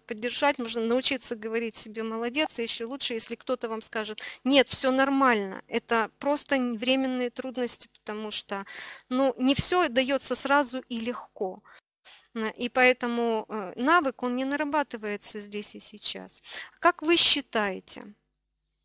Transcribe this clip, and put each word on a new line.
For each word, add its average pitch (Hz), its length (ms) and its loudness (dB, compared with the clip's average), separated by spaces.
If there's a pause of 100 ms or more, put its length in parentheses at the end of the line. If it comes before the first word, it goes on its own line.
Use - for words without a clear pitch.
поддержать, 240 520 0
нужно 233 220 -4
научиться 247 540 0
говорить 226 400 -4
себе 220 280 -8
"молодец", 233 560 -2
и 233 40 -2
ещё 226 240 -4
лучше, 247 280 -6
если 226 200 -6
кто-то 247 340 -4
вам 220 120 -6
скажет: 214 400 -8 (220)
"Нет, 262 260 6
всё - 220 0
нормально, 262 760 4
это 226 420 0 (100)
просто 285 360 0
н-, 247 220 0
временные 254 520 0
трудности", 247 600 -6 (100)
потому 214 320 -8
что, 196 340 -6 (440)
ну, 254 280 4
не 262 180 4
всё 359 340 4
даётся 262 460 0
сразу 262 540 2
и 233 100 -4
легко. 208 640 -6 (760)
М, 220 160 -2
и 247 180 -4
поэтому, 240 800 2
э, 196 260 -6
навык, 277 480 4
он 247 120 0
не 262 100 0
нарабатывается 269 920 -2
здесь 208 360 -10
и 208 40 -16
сейчас. - 640 -12 (380)
Как - 220 4
вы 330 160 4
считаете, 208 960 0 (720)